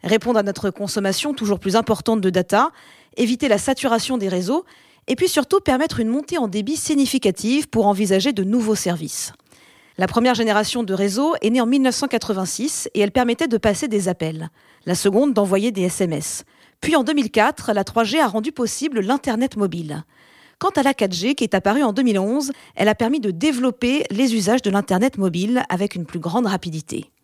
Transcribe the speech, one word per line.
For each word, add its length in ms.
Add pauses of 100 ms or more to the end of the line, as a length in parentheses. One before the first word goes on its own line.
Répondre 340
à 60
notre 260
consommation 640
toujours 240
plus 180
importante 460
de 80
data, 400 (480)
éviter 300
la 100
saturation 640
des 80
réseaux, 380 (420)
et 80
puis 140
surtout 320
permettre 380
une 100
montée 280
en 100
débit 280
significative 960
pour 180
envisager 460
de 100
nouveaux 320
services. 580 (640)
La 80
première 300
génération 480
de 100
réseaux 480
est 80
née 120
en 40
mille 160
neuf 140
cent 120
quatre-vingt-six 880
et 60
elle 120
permettait 360
de 100
passer 300
des 220
appels. 400 (360)
La 100
seconde, 380
d'envoyer 380
des 120
S 180
M 120
S. 300 (380)
Puis 140
en 80
deux 100
mille 180
quatre, 420
la 120
trois 180
G 160
a 80
rendu 240
possible 480
l'Internet 580
mobile. 460 (560)
Quant 160
à 80
la 100
quatre 200
G, 200
qui 120
est 100
apparue 280
en 100
deux 100
mille 160
onze, 320 (240)
elle 140
a 60
permis 260
de 100
développer 800
les 240
usages 260
de 80
l'Internet 480
mobile 520
avec 260
une 100
plus 140
grande 260
rapidité. 640 (140)